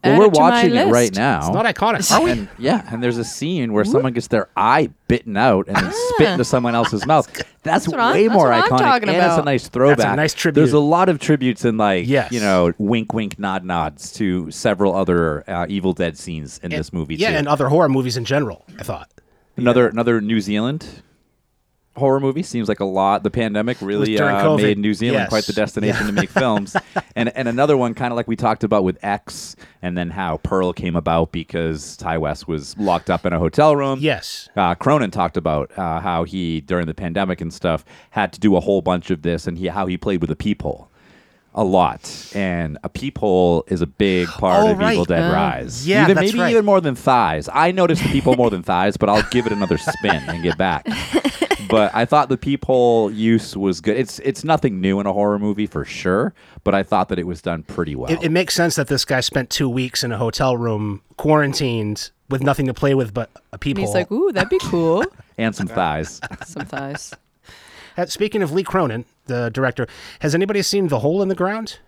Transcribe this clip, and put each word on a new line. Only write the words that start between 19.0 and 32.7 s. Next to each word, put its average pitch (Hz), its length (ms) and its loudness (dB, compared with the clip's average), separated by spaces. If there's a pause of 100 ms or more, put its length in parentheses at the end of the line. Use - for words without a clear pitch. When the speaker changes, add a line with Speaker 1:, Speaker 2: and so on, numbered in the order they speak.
Speaker 1:
Another, 123 280 4
Speaker 4:
Yeah. 117 80 4
Speaker 1:
another 117 280 2
New 107 220 0
Zealand 107 600 -4 (960)
horror 135 240 2
movie. 135 200 0
Seems 113 280 -4
like 101 100 -2
a 101 60 -2
lot. 98 360 2
The 101 80 -2
pandemic 110 520 -2
Speaker 3:
It 98 40 -8
was - 100 -6
Speaker 1:
really, 107 200 0
Speaker 3:
during 104 220 2
Speaker 1:
uh, 101 80 2
Speaker 3:
covid. 104 160 4
Speaker 1:
made 104 160 2
New 104 160 0
Zealand 117 300 0
Speaker 3:
Yes. 95 60 -6
Speaker 1:
quite 107 140 0
the - 80 -6
destination 104 480 -2
Speaker 3:
Yeah. 104 80 -4
Speaker 1:
to 101 60 -4
make 107 180 -2
films. 107 500 -2
Speaker 3:
<laughs> - 40 -20 (280)
Speaker 1:
And, 117 220 -2
and 123 140 -4
another 139 260 2
one, 123 180 0
kinda 120 220 -4
like 117 140 -4
we 113 80 -2
talked 110 260 0
about 101 220 2
with 92 180 0
X, - 540 -6 (240)
and 90 160 -4
then 85 140 -4
how 85 260 -4
Pearl 92 340 -2
came 87 240 -6
about 82 380 0
because 80 640 -6
Ty 82 220 -4
West 73 280 -6
was 73 300 -6